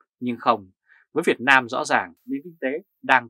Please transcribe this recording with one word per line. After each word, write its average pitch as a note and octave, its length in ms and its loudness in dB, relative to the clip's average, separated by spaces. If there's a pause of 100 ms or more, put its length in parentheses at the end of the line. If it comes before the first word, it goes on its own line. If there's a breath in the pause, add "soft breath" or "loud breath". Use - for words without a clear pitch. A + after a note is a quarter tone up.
(200)
Nhưng B2 180 -6
không, G#2+ 340 -2 (420 soft breath)
với D#3+ 140 -2
Việt C#3+ 140 0
Nam C3 280 4
rõ C3 160 -4
ràng G#2+ 280 0 (120)
nền C#3 180 -8
kinh E3 180 -20
tế C3 80 -4 (320)
đang B2+ 280 2